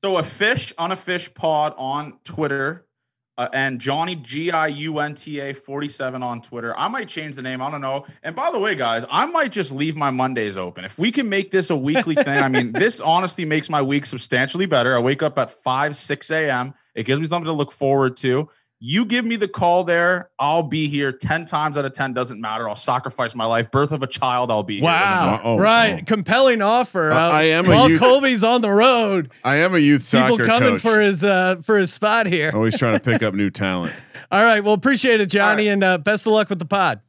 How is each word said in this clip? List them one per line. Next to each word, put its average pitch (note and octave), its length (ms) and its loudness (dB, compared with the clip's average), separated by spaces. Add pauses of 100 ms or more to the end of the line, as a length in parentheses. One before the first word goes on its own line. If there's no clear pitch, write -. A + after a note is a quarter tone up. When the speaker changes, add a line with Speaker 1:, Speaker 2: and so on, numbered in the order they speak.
Speaker 1:
So G3 140 0
a E3 60 0
fish, - 560 -2
Unafish F3+ 560 -6
Pod D3+ 420 -2
on C#3 380 -8 (100)
Twitter, D3 640 -6 (500)
uh, B2 160 -6
and C3+ 280 -4
Johnny D#3+ 360 -4
G D3 340 -8
I D#3+ 180 0
U D3+ 300 -6
N D3 160 -4
T D3 260 -12
A C#3 120 -8
forty-seven C#3 720 -8
on A#2+ 180 -8
Twitter. A#2 340 -10
I D#3 120 -4
might A#3 200 -8
change D3+ 280 -12
the C3+ 60 -14
name. B2+ 200 -8
I C#3 80 -6
don't D3 100 -10
know. C3+ 240 -6 (200)
And D#3+ 100 -10
by D4+ 160 -4
the C4+ 80 -4
way, G3+ 160 -2
guys, A#2 360 -2
I F#3+ 160 0
might D#4+ 260 -2
just E3 180 -6
leave D3 260 -4
my C#3+ 140 -2
Mondays B2+ 460 -2
open. F2+ 280 -10
If F#2+ 140 -14
we G#3+ 140 0
can B3+ 160 -2
make G3 240 -2
this F#3 180 0
a E3 60 0
weekly D3 400 0
thing, C#3+ 100 2 (160)
I C3+ 60 2
mean, B2 240 0
Speaker 2:
<laughs> - 20 -10
Speaker 1:
this F#3 260 0
honestly F3 440 0
makes D#3 260 -2
my D3 120 0
week C#3 240 -2
substantially C3 600 -4
better. C3 300 2
I A#2+ 40 2
wake C3+ 220 0
up D3+ 160 -2
at B2 120 -2
five, C#3 440 -4
six - 360 -8
A D#3 200 0
M. C3 240 -4 (220)
It A2+ 80 -6
gives C3+ 160 0
me E3 60 -4
something E3 200 -4
to D#3+ 60 -4
look C#3+ 180 -2
forward C3+ 480 0
to. C3+ 300 -2 (320)
You D#3+ 260 -2
give A#3+ 180 -2
me A3+ 100 -2
the G#3 140 -2
call F#3 340 0
there, F3 560 0
I'll D#3 240 0
be D3+ 240 -2
here C#3+ 240 -2
ten D#3 360 -4
times D3+ 300 -4
out C#3+ 80 -2
of C3+ 100 -6
ten, C3+ 180 -4
doesn't A#2+ 280 -6
matter. A2+ 280 -6
I'll G#2 80 -6
sacrifice B2+ 580 -4
my A#2 100 -4
life. A2+ 280 0
Birth C#3+ 180 2
of C#3 140 -4
a - 20 -8
child, B2 460 -2
I'll G#2+ 100 0
be G#2 160 -6
here. D3 100 2
Doesn't F#3 280 2
Speaker 2:
Wow. E3 160 2
Speaker 1:
matter. G#2+ 120 -2
Speaker 3:
Oh, A#2 140 0
Speaker 2:
Right. G#3+ 420 4
Speaker 3:
oh. - 60 -12
Speaker 2:
Compelling A3 560 2
offer. G3 480 0
Speaker 3:
Uh, D#3 60 4 (120)
Speaker 2:
Uh, - 40 2
Speaker 3:
I D#3 100 4
am D#3+ 240 4
a F3+ 40 4
Speaker 2:
while B3+ 200 8
Speaker 3:
youth E4 80 4
Speaker 2:
Colby's B3+ 460 4
on A#3+ 160 4
the A3 100 0
road, G#3 640 4 (100)
Speaker 3:
I C3+ 140 2
am F3+ 180 2
a F3 40 4
youth C#3+ 300 4
Speaker 2:
people - 300 4
Speaker 3:
soccer - 60 2
Speaker 2:
coming A3+ 300 4
Speaker 3:
coach. - 80 -4
Speaker 2:
for A3 180 4
his, G3 240 2
uh, F#3 320 4
for G#3 200 0
his F#3+ 160 2
spot G#3+ 360 0
here. D#3 260 0
Speaker 3:
Always A2 240 0
trying A#2 160 2
to G2+ 60 0
pick A2 200 0
up G#2+ 140 -2
new G2+ 160 0
talent. F2+ 420 -2 (200)
Speaker 2:
<laughs> - 180 -14
All G3+ 140 4
right. A3 180 4
Well, G#3 120 2
appreciate A#3 460 2
it, G3 80 0
Johnny, G#3 360 2
Speaker 1:
All - 60 2
right. - 20 2
Speaker 2:
and, G3 100 2
uh, F#3 160 4
best G3+ 300 -2
of G#3+ 60 4
luck G#3+ 140 2
with F#3+ 120 -6
the E3+ 40 -6
pod. D#3 440 0